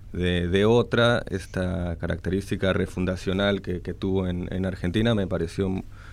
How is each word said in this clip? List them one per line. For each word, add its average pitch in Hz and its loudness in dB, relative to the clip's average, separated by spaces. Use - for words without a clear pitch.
de, 87 0
de 98 4
otra. 117 4
Esta 90 -2
característica 92 0
refundacional 92 0
que, 90 -4
que 87 -6
tuvo 95 0
en, 87 -4
en 92 -2
Argentina 92 2
me 98 0
pareció 85 -2
m-, 95 -2